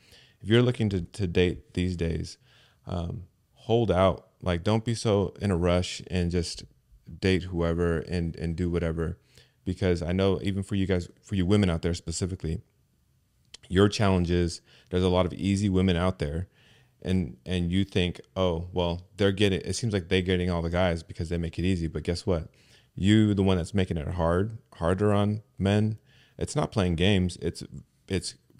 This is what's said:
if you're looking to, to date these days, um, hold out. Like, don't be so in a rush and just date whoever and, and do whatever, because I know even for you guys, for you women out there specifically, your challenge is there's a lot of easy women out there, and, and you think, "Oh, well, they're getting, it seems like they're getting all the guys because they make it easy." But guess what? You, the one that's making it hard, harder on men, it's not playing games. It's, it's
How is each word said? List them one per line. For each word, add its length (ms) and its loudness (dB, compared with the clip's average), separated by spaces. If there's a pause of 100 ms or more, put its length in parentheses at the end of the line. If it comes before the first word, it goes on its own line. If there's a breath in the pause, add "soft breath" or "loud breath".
(420 soft breath)
if 60 -6
you're 140 6
looking 280 0
to, 100 -2
to 260 -6
date 480 0
these 220 -2
days, 400 -4 (500 soft breath)
um, 380 -8 (300)
hold 360 0
out. 380 2 (140)
Like, 200 -2
don't 220 0
be 100 -4
so 460 0
in 100 0
a 60 2
rush 520 0
and 220 0
just 340 -4 (560)
date 240 2
whoever 560 0
and, 360 -4
and 200 -4
do 140 -2
whatever, 480 -4 (460 soft breath)
because 380 0
I 100 -2
know 300 2
even 200 -4
for 120 -6
you 120 0
guys, 220 0 (140)
for 120 -8
you 120 2
women 240 4
out 100 0
there 140 -2
specifically, 680 -6 (1080)
your 180 6
challenge 420 2
is 300 0 (300 soft breath)
there's 120 0
a 60 2
lot 160 4
of 80 -4
easy 380 0
women 260 2
out 220 0
there, 300 -6 (520 soft breath)
and, 460 -2
and 260 -2
you 120 2
think, 360 -2 (160)
"Oh, 360 0
well, 300 -2 (140)
they're 160 4
getting, 300 2
it 120 -6
seems 200 -4
like 140 -4
they're 140 2
getting 280 0
all 120 -2
the 80 -4
guys 320 0
because 280 -8
they 80 -2
make 200 -6
it 60 -2
easy." 220 0
But 160 -6
guess 240 -4
what? 220 -2 (460 soft breath)
You, 400 4
the 80 2
one 140 4
that's 180 -4
making 220 0
it 120 -4
hard, 500 0 (160)
harder 380 2
on 300 0 (160)
men, 400 2 (400 soft breath)
it's 160 -6
not 180 -2
playing 240 2
games. 460 2
It's, 200 -4 (440)
it's 280 -4 (260)